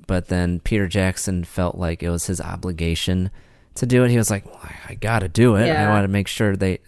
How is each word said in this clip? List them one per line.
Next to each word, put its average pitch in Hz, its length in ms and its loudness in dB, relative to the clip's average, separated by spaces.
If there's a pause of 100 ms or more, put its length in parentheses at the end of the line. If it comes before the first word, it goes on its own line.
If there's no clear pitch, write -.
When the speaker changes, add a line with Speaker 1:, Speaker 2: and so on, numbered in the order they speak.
Speaker 1:
but 92 180 0
then 87 320 0
Peter 101 300 0
Jackson 92 560 -2
felt - 320 -4
like 85 260 -4
it 85 80 -2
was 85 160 -2
his 87 140 -4
obligation 87 880 -2 (460)
to 131 100 -2
do 123 160 4
it. 123 80 4
He 120 60 4
was 113 160 2
like, 98 140 -4
"Well, - 180 -20
I, - 100 -16 (140)
I - 80 -12
gotta 110 320 -2
do 113 260 6
it. 104 140 4
Speaker 2:
Yeah. 151 180 2
Speaker 1:
I 104 80 4
wanna 98 140 2
make 98 180 0
sure 104 300 0
they, 95 320 0